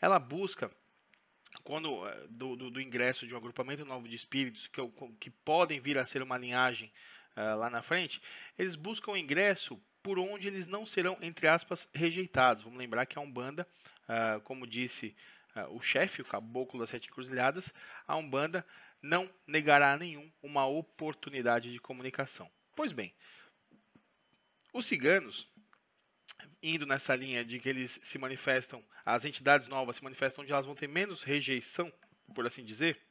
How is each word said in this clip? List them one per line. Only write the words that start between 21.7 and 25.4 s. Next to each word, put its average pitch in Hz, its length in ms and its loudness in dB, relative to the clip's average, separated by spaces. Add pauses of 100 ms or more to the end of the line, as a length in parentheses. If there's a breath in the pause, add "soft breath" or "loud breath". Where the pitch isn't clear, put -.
de 120 80 -10
comunicação. 127 720 -8 (240)
Pois 294 160 -2
bem, 110 240 -8 (1600 loud breath)
os 233 120 0
ciganos, 151 600 2 (1160)